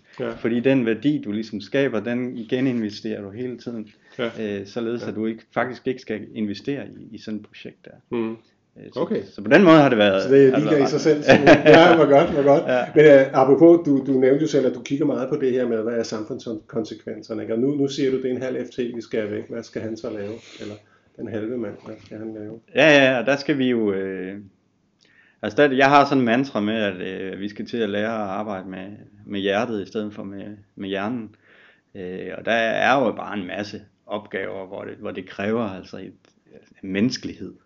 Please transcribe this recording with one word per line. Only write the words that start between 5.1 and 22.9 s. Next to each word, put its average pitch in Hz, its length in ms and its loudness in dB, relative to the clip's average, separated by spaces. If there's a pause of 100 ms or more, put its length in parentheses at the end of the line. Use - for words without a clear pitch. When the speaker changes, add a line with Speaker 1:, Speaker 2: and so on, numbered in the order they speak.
Speaker 2:
du 107 100 -4
ikke, 113 180 -6 (100)
faktisk 123 340 -8
ikke 127 140 -4
skal 107 320 -10
investere 110 540 -8
i, 107 280 -20
i - 20 -16
sådan 110 220 -12
et 107 60 -18
projekt - 400 -20
der. - 60 -20 (260)
Speaker 1:
Mhm. 113 140 -4 (460)
Speaker 2:
Øh, - 60 -20 (100)
så, 123 60 -6
Speaker 1:
Okay. 151 240 -4
Speaker 2:
så - 180 -16
på 107 80 -6
den 170 140 8
måde 160 140 10
har 139 120 6
det 120 80 2
været, 98 260 4
Speaker 1:
Så 127 120 2
det 135 160 8
Speaker 2:
har 135 80 2
det - 40 -
Speaker 1:
ligger 147 140 2
Speaker 2:
været 135 180 0
Speaker 1:
i 135 40 -2
sig 156 160 2
Speaker 2:
ret 147 100 -4
Speaker 1:
selv. 135 160 6 (160)
Speaker 2:
<laughs> 151 180 8
Speaker 1:
Ja, 165 200 8
hvor 147 140 4
godt, 156 240 6
hvor 143 100 0
godt. 143 240 4
Speaker 2:
Ja. 123 180 0 (100)
Speaker 1:
Men, 156 100 8
øh, 135 280 10
apropos, 147 520 8
du, 135 220 2
du 131 120 0
nævnte 135 220 4
jo 151 60 0
selv, 135 200 0
at 120 80 0
du 120 60 -12
kigger 143 240 -4
meget 127 240 -4
på 147 60 -4
det 131 160 -2
her 127 160 -2
med, 113 160 -4
hvad 120 100 -4
er 117 100 -2
samfundskonsekvenserne, 110 1400 -10
ikke? 107 120 -8
Og 113 60 -2
nu, 143 160 -2
nu 139 120 0
siger 135 240 -4
du, 131 60 0
det 127 140 -6
er 127 40 -4
en 120 60 -8
halv 127 240 -6
F - 40 -14
T, - 80 -20 (180)
vi 113 60 -10
skal 107 300 -6
væk. 110 180 -10
Hvad 117 140 -12
skal - 180 -14
han 110 160 -8
så 120 120 -12
lave? 107 240 -10 (280)
Eller 104 140 -14 (420)
den 123 100 -12
halve 110 300 -8
mand, 107 160 -10 (120)
hvad 110 100 -16 (100)
skal 110 120 -18
han 110 160 -12
lave? 107 260 -14 (160)
Speaker 2:
Ja, 143 120 4 (160)